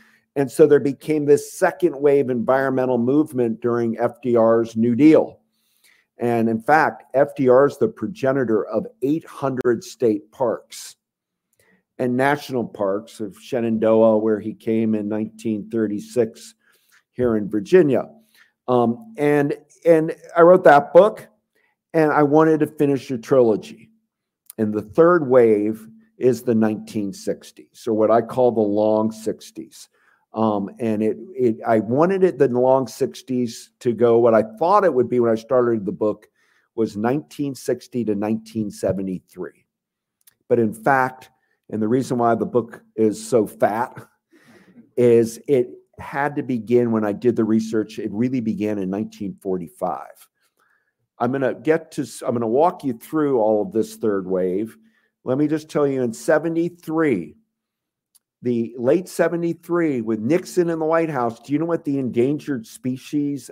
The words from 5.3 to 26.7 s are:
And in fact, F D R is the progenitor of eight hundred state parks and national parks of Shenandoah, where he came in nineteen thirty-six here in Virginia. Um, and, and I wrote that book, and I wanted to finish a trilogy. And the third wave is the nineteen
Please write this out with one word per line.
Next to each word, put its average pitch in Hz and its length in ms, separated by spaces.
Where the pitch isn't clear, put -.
And 117 320
in 113 120
fact, 147 420
F 143 220
D 135 120
R 127 200
is 143 100
the 113 120
progenitor 113 760
of 110 220
eight 151 220
hundred 123 580
state - 480
parks - 640
and 123 180
national 135 480
parks 101 540
of 104 200
Shenandoah, 113 760
where 107 220
he 110 160
came 110 400
in 104 120
nineteen 107 600
thirty-six 110 880
here 123 220
in 104 140
Virginia. 120 580
Um, 120 480
and, 147 360
and 160 300
I 170 60
wrote 180 220
that 147 300
book, 202 340
and 156 160
I 147 140
wanted 156 380
to 147 60
finish 139 440
a 131 60
trilogy. 113 760
And 107 160
the 107 80
third 165 460
wave 110 600
is 117 240
the 117 140
nineteen 107 560